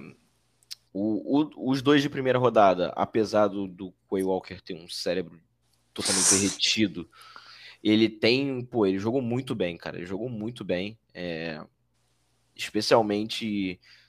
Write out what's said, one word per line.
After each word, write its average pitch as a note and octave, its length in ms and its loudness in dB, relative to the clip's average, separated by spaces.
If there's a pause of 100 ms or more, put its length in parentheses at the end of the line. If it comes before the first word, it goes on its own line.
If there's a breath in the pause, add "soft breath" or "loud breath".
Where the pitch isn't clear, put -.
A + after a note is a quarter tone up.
(920)
o, G#2+ 480 -2
o, C3 320 -4
os C3+ 100 0
dois C#3+ 200 4
de C#3+ 80 -2
primeira C3 280 0
rodada, G2+ 580 4
apesar G#2 520 2
do, G2 200 -4
do F#2 260 -12 (160)
Quay F#2+ 140 0
Walker F#2+ 380 -4
ter - 120 -14
um E2+ 160 -16
cérebro F2 500 -6 (540)
totalmente F#2+ 380 0
derretido, F#2+ 760 0 (720 loud breath)
ele G#2+ 280 4
tem, B2+ 560 0
pô, A#2 200 0
ele G2 140 2
jogou A#2 220 -2
muito B2 340 -4
bem, F2 220 -4
cara, - 180 -10
ele F2 100 -10
jogou G2 220 -8
muito A2+ 380 -10
bem, F#2+ 340 -4 (140)
é, E2 500 -8 (920)
especialmente G#2 1300 0 (300 soft breath)